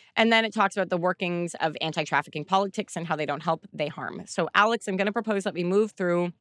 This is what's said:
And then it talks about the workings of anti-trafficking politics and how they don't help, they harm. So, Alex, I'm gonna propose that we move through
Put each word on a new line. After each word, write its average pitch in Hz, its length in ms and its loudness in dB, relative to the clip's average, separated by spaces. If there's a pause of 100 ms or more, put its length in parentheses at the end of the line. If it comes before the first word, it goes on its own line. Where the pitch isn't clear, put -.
(160)
And 226 160 6
then 226 140 6
it 208 80 -4
talks 196 200 2
about 185 140 -2
the 185 80 0
workings 175 640 -2
of 156 220 -2
anti-trafficking 151 640 -2
politics 196 500 0
and 170 100 -6
how 165 80 0
they 151 120 -2
don't 147 160 -4
help, 160 320 -2
they 147 140 -4
harm. - 380 -10
So, 170 280 -2
Alex, 220 340 4
I'm 190 80 -2
gonna 202 160 0
propose 208 320 -2
that 202 80 -4
we 175 120 -4
move 202 280 2
through 175 480 0